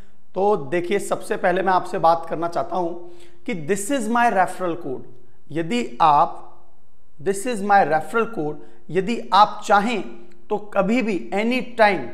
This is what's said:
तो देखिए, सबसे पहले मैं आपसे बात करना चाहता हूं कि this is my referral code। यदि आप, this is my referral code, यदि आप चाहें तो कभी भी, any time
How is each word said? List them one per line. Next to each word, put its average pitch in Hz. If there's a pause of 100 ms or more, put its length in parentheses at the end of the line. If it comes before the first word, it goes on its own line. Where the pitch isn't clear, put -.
(340)
तो 202
देखिए, 175
सबसे -
पहले 185
मैं 190
आपसे 180
बात 165
करना 170
चाहता 160
हूं 175 (560)
कि 240 (120)
this 202
is 226
my 240
referral 180
code। 131 (500)
यदि 170
आप, 160 (800)
this 196
is 214
my 202
referral 185 (100)
code, 151 (340)
यदि 190 (140)
आप 208
चाहें 202 (480)
तो 208 (160)
कभी 202
भी, 202 (160)
any 233 (180)
time 180